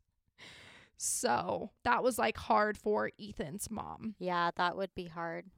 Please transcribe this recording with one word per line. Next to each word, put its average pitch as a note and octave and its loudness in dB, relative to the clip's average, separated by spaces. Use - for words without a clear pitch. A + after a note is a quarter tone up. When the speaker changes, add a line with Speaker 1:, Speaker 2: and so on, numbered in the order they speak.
Speaker 1:
<laughs> - -20
So - 0
that A#3+ 4
was, A#3+ 4
like, A3+ 2
hard G#3+ 4
for G#3+ 0
Ethan's G#3 -8
mom. G#3 -8
Speaker 2:
Yeah, F3 2
that F3 2
would F#3+ -4
be F3+ -8
hard. E3+ -6